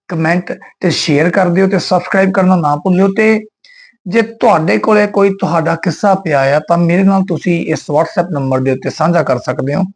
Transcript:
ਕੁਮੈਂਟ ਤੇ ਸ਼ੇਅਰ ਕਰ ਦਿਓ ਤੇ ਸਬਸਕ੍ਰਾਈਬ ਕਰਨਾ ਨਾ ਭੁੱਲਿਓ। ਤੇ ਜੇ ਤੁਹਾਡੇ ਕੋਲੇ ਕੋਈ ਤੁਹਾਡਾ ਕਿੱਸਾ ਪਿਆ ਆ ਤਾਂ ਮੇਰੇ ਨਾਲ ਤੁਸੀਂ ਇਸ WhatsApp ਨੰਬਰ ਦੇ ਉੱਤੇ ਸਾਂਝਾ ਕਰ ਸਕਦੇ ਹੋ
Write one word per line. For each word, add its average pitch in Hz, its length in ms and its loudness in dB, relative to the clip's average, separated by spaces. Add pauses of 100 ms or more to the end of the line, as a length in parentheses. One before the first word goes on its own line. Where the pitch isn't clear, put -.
ਕੁਮੈਂਟ 170 440 -2 (280)
ਤੇ - 100 0
ਸ਼ੇਅਰ 147 400 0
ਕਰ 185 180 2
ਦਿਓ 185 200 2
ਤੇ 190 100 0
ਸਬਸਕ੍ਰਾਈਬ 190 540 0
ਕਰਨਾ 190 240 2
ਨਾ 151 200 0
ਭੁੱਲਿਓ। 185 320 2
ਤੇ 214 320 0 (680)
ਜੇ 208 160 0
ਤੁਹਾਡੇ 208 560 0
ਕੋਲੇ 214 280 2
ਕੋਈ 202 240 2
ਤੁਹਾਡਾ 170 440 -2
ਕਿੱਸਾ 190 400 0
ਪਿਆ 160 260 0 (160)
ਆ 151 120 0
ਤਾਂ 175 100 2
ਮੇਰੇ 175 240 2
ਨਾਲ 190 200 4
ਤੁਸੀਂ 175 440 -2
ਇਸ 151 240 -4
WhatsApp 165 420 0
ਨੰਬਰ 135 280 -2
ਦੇ 131 100 0
ਉੱਤੇ 131 200 -4
ਸਾਂਝਾ 165 320 0
ਕਰ 131 160 0
ਸਕਦੇ 131 360 -4
ਹੋ 165 80 0 (140)